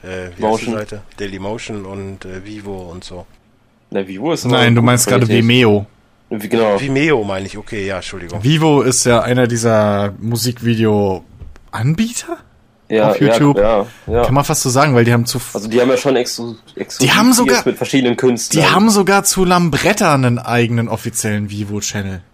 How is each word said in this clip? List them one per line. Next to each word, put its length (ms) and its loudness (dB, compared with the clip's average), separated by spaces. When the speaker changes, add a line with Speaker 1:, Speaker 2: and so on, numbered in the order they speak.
Speaker 1:
äh, 0 -
wie 40 -16
heißt 300 -12
die 40 -10
Speaker 2:
Motion. 340 -2
Speaker 1:
Seite? 260 -10
Daily 220 -10
Motion 460 -10
und, 400 -14
äh, 200 -14
Vivo 460 -14
und 120 -16
so. 220 -16
Speaker 2:
Na, 180 -4
Vivo 260 -4
ist 120 -6
immer 120 2
Speaker 3:
Nein, 180 4
du 60 4
Speaker 2:
gute 40 2
Speaker 3:
meinst 220 2
gerade 180 2
Speaker 2:
Qualität. 220 2
Speaker 3:
Vimeo. 380 4
Speaker 2:
Wie, 200 -8
genau. 300 2
Speaker 1:
Vimeo 440 0
meine 240 -6
ich, 100 -12
okay, 300 -8
ja, 100 -4
Entschuldigung. 460 -10
Speaker 3:
Vivo 380 4
ist 240 0
ja 160 4
einer 260 2
dieser 720 0
Musikvideo-Anbieter 2250 -2
Speaker 2:
Ja, 220 2
Speaker 3:
auf 100 0
YouTube. 360 2
Speaker 2:
ja, 300 4
ja, 60 -6
ja. 120 2
Speaker 3:
Kann 100 0
man 100 2
fast 160 -2
so 80 -2
sagen, 240 2
weil 120 6
die 80 2
haben 120 2
zu 140 -6
f- 160 -12
Speaker 2:
Also 140 -8
die 120 2
haben 80 2
ja 80 2
schon 200 0
exklu-, 380 -6
exklusiv 240 -12
Speaker 3:
Die 180 2
haben 160 6
sogar 320 2
Speaker 2:
mit 120 0
verschiedenen 400 0
Künstlern. 460 0
Speaker 3:
die 80 4
haben 200 4
sogar 320 2
zu 200 0
Lambretta 720 2
einen 240 2
eigenen 500 0
offiziellen 640 -4
Vivo-Channel. 720 -8